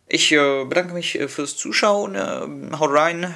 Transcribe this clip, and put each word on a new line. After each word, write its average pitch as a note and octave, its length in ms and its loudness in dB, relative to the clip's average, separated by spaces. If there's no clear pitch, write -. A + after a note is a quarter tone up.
Ich, D#3 240 2
äh, C#3 320 4
bedanke F3 300 -2
mich, E3+ 260 -4
äh, C#3 80 -2
fürs - 280 -6
Zuschauen. G3+ 580 0
Äh, - 640 -6
haut D3 140 2
rein, E3+ 440 2